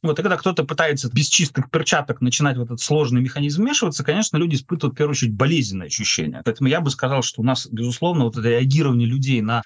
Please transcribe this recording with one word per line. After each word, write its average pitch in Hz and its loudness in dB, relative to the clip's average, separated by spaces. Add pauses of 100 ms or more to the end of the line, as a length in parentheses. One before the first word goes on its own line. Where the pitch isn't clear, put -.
Вот, 156 0
и - -2
когда 185 0
кто-то 170 0
пытается 143 -2
без 139 2
чистых - 0
перчаток 156 0
начинать 127 0
в 123 -4
этот 117 -8
сложный 135 2
механизм 143 0
вмешиваться, 151 0
конечно, 170 0
люди 160 2
испытывают - -4
в - -10
первую 147 0
очередь 117 0
болезненные 101 0
ощущения. - -4
Поэтому 135 0
я 165 2
бы 139 0
сказал, 135 -2
что - -6
у - 0
нас, 127 0
безусловно, 123 0
вот 113 -2
это 117 -2
реагирование 127 4
людей 131 0
на 113 0